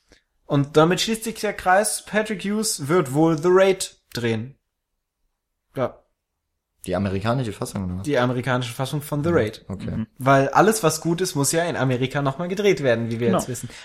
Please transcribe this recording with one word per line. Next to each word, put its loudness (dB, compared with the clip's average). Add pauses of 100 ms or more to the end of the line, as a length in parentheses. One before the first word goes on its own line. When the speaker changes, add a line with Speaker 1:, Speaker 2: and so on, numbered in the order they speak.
(460)
Speaker 1:
Und 0
damit 4
schließt -4
sich -8
der -4
Kreis. 0
Patrick -2
Hughes -4
wird 2
wohl 4
The 0
Raid 4 (160)
drehen. -4 (1200)
Ja. -4 (880)
Speaker 2:
Die -2
amerikanische -2
Fassung, -8
oder -6
was? -8
Speaker 1:
Die 0
amerikanische -2
Fassung -6
von -6
The 0
Speaker 2:
Mhm. 0
Speaker 1:
Raid. 0
Speaker 2:
Okay. -10
Speaker 3:
Mhm. -6 (100)
Speaker 1:
Weil 4
alles, 4
was 0
gut -2
ist, -4
muss 0
ja 0
in -4
Amerika -2
nochmal -4
gedreht 2
werden, 2
wie -4
wir 2
Speaker 3:
Genau. 4
Speaker 1:
jetzt -6
wissen. -10 (160)